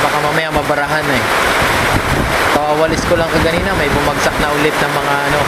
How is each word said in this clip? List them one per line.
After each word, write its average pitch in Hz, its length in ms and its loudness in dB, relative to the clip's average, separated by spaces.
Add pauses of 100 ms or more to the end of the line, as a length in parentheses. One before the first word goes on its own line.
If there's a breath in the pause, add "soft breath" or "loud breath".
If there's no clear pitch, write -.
baka 143 140 0 (100)
mamaya 156 240 -2
mabarahan 147 560 0
eh. 127 160 0 (1300)
Kawawalis 151 560 2
ko 175 80 4
lang 165 160 0
kaganina, 165 480 0
may 151 160 0
bumagsak 143 480 0
na 147 160 0
ulit 151 160 2
ng 147 240 0
mga 143 160 0 (160)
ano 147 160 2